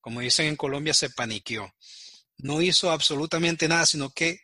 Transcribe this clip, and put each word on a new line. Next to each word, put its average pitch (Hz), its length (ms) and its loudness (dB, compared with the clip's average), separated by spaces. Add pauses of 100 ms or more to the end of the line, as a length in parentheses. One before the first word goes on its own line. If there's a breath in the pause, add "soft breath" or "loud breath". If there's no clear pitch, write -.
Como 117 200 -10
dicen 123 260 0
en 151 100 -2
Colombia, 147 360 -4
se 139 160 2
paniqueó. 110 640 -8 (640 loud breath)
No 143 240 -2
hizo 180 300 4
absolutamente 160 760 0
nada, 165 200 4
sino 139 240 0
que 170 340 -2